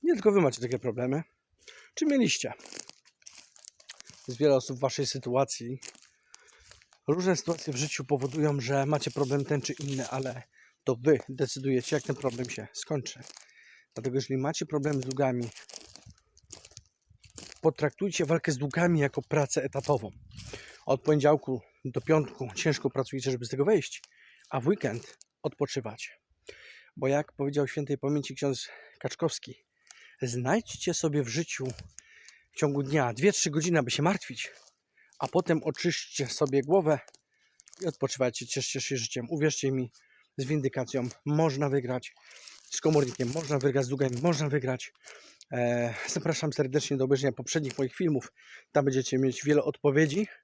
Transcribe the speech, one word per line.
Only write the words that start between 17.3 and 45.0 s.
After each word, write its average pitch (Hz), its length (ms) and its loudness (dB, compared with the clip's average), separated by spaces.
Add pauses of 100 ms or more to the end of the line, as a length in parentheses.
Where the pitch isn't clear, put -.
potraktujcie 160 640 0
walkę 160 260 2
z 135 60 0
długami 165 420 2
jako 139 220 2
pracę 147 420 2
etatową. 139 480 0 (720)
Od 135 160 2
poniedziałku 147 600 4 (240)
do 123 160 -4
piątku 139 540 0
ciężko 143 340 0
pracujecie, 135 420 -2
żeby 120 140 -4
z 113 40 -8
tego 139 160 2
wyjść, - 380 2 (460)
a 135 100 -2
w 120 80 0
weekend 117 500 0 (240)
odpoczywacie. 127 680 -6 (880)
Bo 139 100 -2
jak 143 260 0
powiedział 143 340 0
świętej 143 300 -2
pamięci 139 380 -2
ksiądz 135 340 -2 (300)
Kaczkowski, - 680 -4 (520)
znajdźcie 131 720 0
sobie 147 300 2
w 120 40 -2
życiu 131 400 -4 (840)
w - 60 -16
ciągu 143 260 2
dnia 135 300 2
dwie, 147 180 4
trzy - 180 2
godziny, 156 300 2
aby 120 120 0
się - 120 0
martwić, 175 480 -2 (680)
a - 80 -2
potem 170 360 2
oczyśćcie - 640 -2
sobie 135 340 2
głowę 151 380 4 (840)
i 185 60 -2
odpoczywajcie, 131 600 -2
cieszcie 135 340 -4
się - 160 -4
życiem. 117 320 -4
Uwierzcie 147 420 0
mi, 127 200 -2 (460)
z 135 80 -2
windykacją 131 640 -2 (160)
można 147 440 2
wygrać, 127 460 -2 (560)
z - 100 -6
komornikiem 131 500 2
można 143 260 -2
wygrać, 135 280 2
z 123 40 -6
długami 131 320 0
można 156 280 2
wygrać. 127 440 -2 (580)